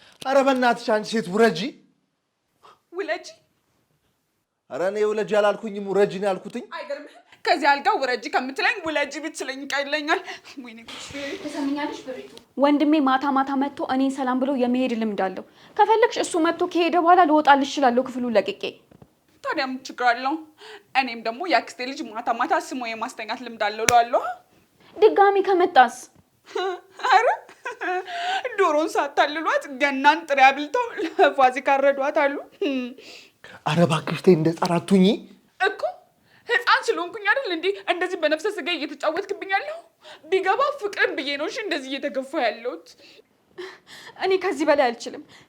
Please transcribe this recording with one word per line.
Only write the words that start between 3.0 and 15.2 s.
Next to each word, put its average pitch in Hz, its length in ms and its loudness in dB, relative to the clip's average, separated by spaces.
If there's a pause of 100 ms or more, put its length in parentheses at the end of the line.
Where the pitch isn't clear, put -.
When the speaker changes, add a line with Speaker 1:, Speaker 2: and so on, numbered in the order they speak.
Speaker 1:
ኧረ 135 160 -6
እኔ 202 180 -4
ውለጂ 208 300 -2
አላልኩኝም፣ 202 520 0
ውረጂ 196 280 2
ነው 196 140 -4
ያልኩትኝ። 196 400 -6
Speaker 2:
አይገርምህም? 294 480 -12 (280)
ከዚህ 311 220 2
አልጋ 285 280 2
ውረጂ 247 340 -2
ከምትለኝ 370 520 -2
ውለጂ 294 380 -4
ብትለኝ 285 420 -10
ይቀለኛል። 285 600 -2 (380)
ወይኔ 233 220 -16
ጉድ። - 180 -18 (400)
Speaker 3:
ትሰሚኛለሽ 294 640 -6
ብሪቱ? 254 300 -14 (240)
ወንድሜ 294 440 4
ማታ 269 300 2
ማታ 269 240 0
መጥቶ 269 340 -2
እኔን 269 240 0
ሰላም 269 260 -2
ብሎ 262 180 0
የመሄድ 247 380 0
ልምድ 220 280 -2